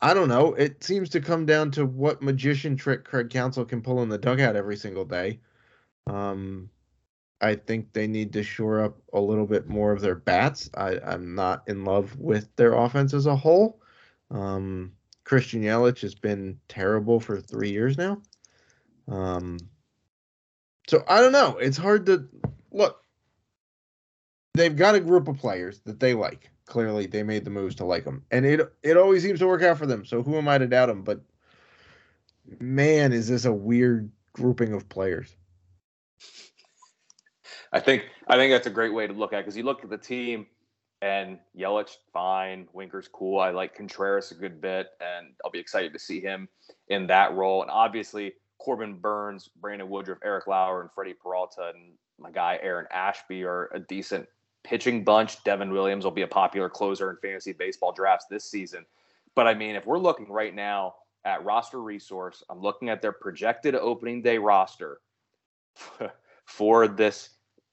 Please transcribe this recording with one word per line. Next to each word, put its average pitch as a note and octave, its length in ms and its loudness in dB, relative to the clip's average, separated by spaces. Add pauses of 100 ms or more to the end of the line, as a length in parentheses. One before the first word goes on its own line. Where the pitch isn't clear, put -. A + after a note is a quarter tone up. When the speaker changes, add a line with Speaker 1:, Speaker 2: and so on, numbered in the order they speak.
Speaker 1:
I D3+ 120 6
don't F3+ 160 4
know. A#2+ 240 6
It D3 300 0
seems F#3 280 -2
to E3+ 100 0
come D#3+ 240 -2
down D3+ 260 4
to C#3+ 140 0
what C3+ 360 -2
magician C#3 540 0
trick C3+ 280 -2
Craig A#2+ 260 -2
Counsell B2+ 360 -2
can A#2+ 160 -6
pull B2+ 220 0
in A2+ 60 -2
the G#2 80 -2
dugout B2+ 380 2
every G2+ 220 -4
single F#2+ 280 -8
day. F2+ 340 -4 (680)
Um, G2 640 -8 (720)
I G#2+ 140 2
think A2 380 -6
they G#2+ 140 -2
need G#2+ 260 -4
to G#2+ 100 -2
shore G#2+ 380 -2
up G#2 160 -2 (160)
a G2+ 60 2
little G#2 260 2
bit G#2 220 0
more G#2 240 2
of G2+ 100 0
their F#2 140 0
bats. G2 600 0
I, F#2+ 300 -4
I'm F2+ 300 -8
not F#2 320 -2
in G2 160 -6
love G2+ 340 0
with G#2+ 380 -2
their A#2 180 6
offense C3+ 400 2
as C#3+ 120 0
a C#3+ 100 4
whole. F3+ 460 4 (500)
Um, F#2+ 600 -6 (320)
Christian A#2+ 360 0
Yelich A#2+ 400 2
has G2+ 140 -8
been G2 520 -4
terrible G#2+ 520 0
for G#2+ 200 -4
three G#2 320 -6
years B2 260 0
now. G3 240 -2 (840)
Um, F2+ 500 -6 (1300)
so - 200 4
I G3+ 140 6
don't B3+ 100 8
know. C4 260 4
It's C3+ 200 -2
hard G3 300 2
to, F3 200 2 (440)
look, - 320 0 (1500)
they've D#3+ 220 4
got G3 200 6
a G3 40 4
group E3+ 280 6
of C#3+ 100 -6
players F#2 480 -6
that G#2 140 -12
they B2+ 140 4
like. - 360 -4 (160)
Clearly, G#2+ 420 -2
they G#2+ 160 -4
made G#2+ 200 -4
the G2+ 80 -8
moves G2 240 -6
to F#2+ 100 -8
like E2+ 220 -2
'em. C2+ 240 -10
And B2+ 140 2
it, D#3 280 2 (100)
it D#3 120 4
always F#3 260 8
seems F#3 180 -2
to F#3 80 4
work F3+ 160 4
out E3+ 140 6
for D3 80 -6
them. A2+ 200 -2
So A#2+ 180 -2
who D3+ 140 -2
am D3+ 100 0
I C#3+ 100 6
to C3 100 2
doubt B2 220 4
'em? G2 140 -6
But, G2+ 180 -4 (1400)
man, C#3 520 4
is A2+ 160 0
this A#2+ 160 0
a A#2+ 100 2
weird A#2 560 2 (240)
grouping A#2+ 400 0
of F#2+ 160 -6
players. F#2+ 460 -4 (2250)
Speaker 2:
I - 80 0
think, C3+ 240 4 (240)
I B2+ 80 6
think C3+ 160 6
that's B2 160 4
a A2 40 -4
great A2 220 0
way G#2+ 140 -2
to G2+ 60 -10
look G#2+ 200 -4
at G2+ 60 -4
it, F#2+ 60 -8
'cause G2+ 120 -10
you A#2 60 -8
look C3+ 200 -4
at G2+ 60 -20
the G#2 80 -8
team, A#2+ 480 -8 (560)
and G2 380 -4 (180)
Yelich, G2+ 400 -4 (140)
fine. F#2 600 -4
Winker's F#2+ 360 -14
cool. F#2+ 320 -4
I F#2 100 2
like F#2 260 -6
Contreras G2 560 -4
a E2 40 -20
good E2+ 260 -12
bit, F#2 280 -6 (120)
and E2+ 320 -12 (100)
I'll F#2 80 -8
be F2 80 -10
excited F2 340 -6
to D#2 60 -16
see F2+ 220 -10
him F#2+ 260 -8 (420)
in F#2+ 180 -2
that F#2 260 4
role. F#2+ 280 0
And - 100 -8
obviously, G#2 640 -2 (240)
Corbin G#2+ 400 -8
Burnes, G#2 500 -6 (100)
Brandon G2+ 300 -12
Woodruff, F#2+ 340 -10
Eric G2 240 -6
Lauer, F#2 340 -2
and F2 100 -18
Freddie F#2+ 240 -12
Peralta, F2+ 600 -8
and F2 220 -20 (220)
my E2+ 120 -20
guy F2 300 -4
Aaron F2 300 -6
Ashby F#2 520 -6
are F2+ 300 -6
a G2 60 -10
decent F#2 500 -10 (340)
pitching A#2 400 -4
bunch. A2 400 4
Devin G2 280 -2
Williams G2 340 -2
will F2+ 60 -2
be G2 100 -6
a F2+ 60 -4
popular F#2+ 420 0
closer F#2+ 400 -4
in F2+ 80 -12
fantasy F#2+ 360 -10
baseball F2+ 380 -4
drafts F#2 380 0
this G#2 160 -10
season. F2+ 400 -12 (500)
But, A#2+ 120 4
I A2 80 4
mean, G#2+ 200 -6
if G2 100 -8
we're C#3 120 -2
looking D3+ 340 -2
right G#2+ 220 -4
now G2+ 420 -6 (300)
at F2+ 180 -4
roster A#2 380 -4
resource, F#2+ 680 -12
I'm F2+ 120 -16
looking G#2 280 -6
at G#2+ 120 -4
their F2 100 -2
projected G#2+ 600 -4
opening A#2+ 480 -4
day A#2 160 2
roster F#2+ 640 0 (720)
<laughs> - 720 -16
for A2 420 6
this G#2 440 -2 (420)